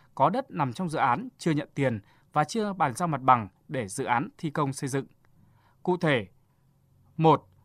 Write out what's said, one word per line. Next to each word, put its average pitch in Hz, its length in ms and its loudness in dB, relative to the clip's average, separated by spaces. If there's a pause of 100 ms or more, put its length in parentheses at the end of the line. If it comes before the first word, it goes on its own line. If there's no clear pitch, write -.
(140)
có 143 160 4
đất 262 200 -4
nằm 143 220 -2
trong 185 160 -6
dự 147 100 -4
án 135 300 2 (100)
chưa - 120 -2
nhận 147 240 -2
tiền 127 260 0 (320)
và 151 120 2
chưa 208 280 -4
bàn 156 240 0
giao 175 120 -2
mặt 143 120 -2
bằng 123 280 4 (200)
để 131 200 -6
dự 123 160 -6
án 120 240 0 (100)
thi 160 120 -6
công 143 220 -2
xây 135 160 -6
dựng. 135 180 -4 (760)
Cụ 180 140 -2
thể, 139 300 0 (880)
một, 160 300 4 (180)